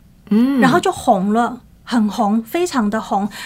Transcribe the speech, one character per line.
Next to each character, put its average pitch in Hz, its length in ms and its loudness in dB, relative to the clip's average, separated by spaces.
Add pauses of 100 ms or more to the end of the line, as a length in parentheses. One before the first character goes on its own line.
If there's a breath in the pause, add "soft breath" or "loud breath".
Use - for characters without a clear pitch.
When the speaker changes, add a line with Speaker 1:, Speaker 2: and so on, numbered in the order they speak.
(320)
Speaker 1:
嗯。 254 280 2
Speaker 2:
然 247 120 6
后 359 80 4
就 359 120 0
红 208 400 0
了， 240 300 -2 (220)
很 214 260 0
红， 220 320 0
非 339 240 -4
常 240 240 -2
的 220 100 -4
红， 208 300 -4 (160 loud breath)